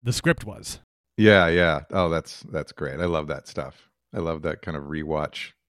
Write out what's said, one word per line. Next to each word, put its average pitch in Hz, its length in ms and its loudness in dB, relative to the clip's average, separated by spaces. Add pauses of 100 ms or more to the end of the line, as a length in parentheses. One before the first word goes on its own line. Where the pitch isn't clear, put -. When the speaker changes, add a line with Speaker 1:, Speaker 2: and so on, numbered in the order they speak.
Speaker 1:
the 123 120 -2
script - 320 0
was. - 340 -14 (380)
Speaker 2:
Yeah, 104 300 8
yeah. 82 320 4 (100)
Oh, 90 180 0
that's, 80 320 -4
that's - 320 -8
great. 69 280 -8
I 90 40 -2
love 80 220 -2
that 71 200 -8
stuff. - 440 -12 (240)
I 92 60 -6
love 82 220 -4
that 80 200 -6
kind 80 160 -8
of 71 60 -10
rewatch 76 680 -6 (160)